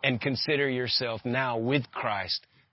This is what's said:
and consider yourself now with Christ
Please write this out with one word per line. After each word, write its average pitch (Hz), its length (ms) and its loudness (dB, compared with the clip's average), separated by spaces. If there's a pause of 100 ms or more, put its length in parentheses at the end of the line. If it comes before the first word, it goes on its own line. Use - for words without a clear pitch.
and 131 200 0
consider 143 480 0
yourself 123 560 -2
now 123 320 0
with 123 340 2
Christ 98 560 -4 (260)